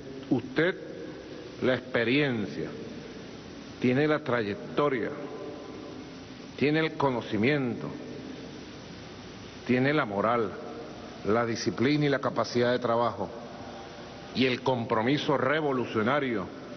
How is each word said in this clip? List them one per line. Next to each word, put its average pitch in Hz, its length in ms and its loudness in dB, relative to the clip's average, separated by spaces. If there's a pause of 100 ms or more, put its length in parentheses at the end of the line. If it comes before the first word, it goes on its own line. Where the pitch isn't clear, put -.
(300)
usted 151 440 2 (880)
la 127 140 4
experiencia, 117 920 2 (1120)
tiene 127 280 4
la 147 100 4
trayectoria, 117 920 2 (1500)
tiene 151 220 4
el 156 140 0
conocimiento, 117 920 2 (1800)
tiene 127 260 4
la 147 100 4
moral, 104 460 4 (720)
la 117 220 4
disciplina 117 580 2
y 143 40 6
la 135 100 4
capacidad 120 540 2
de 123 80 2
trabajo 113 500 2 (1040)
y 123 100 4
el 123 160 2
compromiso 123 760 2
revolucionario 123 1080 2 (300)